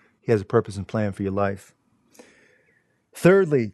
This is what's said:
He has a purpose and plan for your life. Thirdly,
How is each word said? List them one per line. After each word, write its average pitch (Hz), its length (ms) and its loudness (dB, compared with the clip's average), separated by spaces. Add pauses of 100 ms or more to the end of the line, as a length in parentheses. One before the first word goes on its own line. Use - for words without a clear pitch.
(200)
He - 100 -6
has 110 100 4
a 98 40 -8
purpose 104 320 0
and 98 100 -8
plan 107 240 -4
for 98 140 -8
your 95 80 -4
life. 98 420 -4 (1400)
Thirdly, 156 600 2